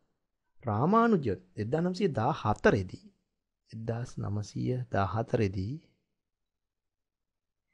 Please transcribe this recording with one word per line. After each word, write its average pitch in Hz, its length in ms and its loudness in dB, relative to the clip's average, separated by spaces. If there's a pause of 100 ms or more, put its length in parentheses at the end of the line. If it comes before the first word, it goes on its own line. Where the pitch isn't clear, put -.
(640)
රාමානුජන් 156 760 2 (140)
එක්දාස් 123 300 -2
නවසිය 185 260 0
දාහතරෙදි, 113 920 2 (680)
එක්දාස් 113 460 -6
නවසිය 107 540 -4 (160)
දාහතරෙදි 101 800 0 (2000)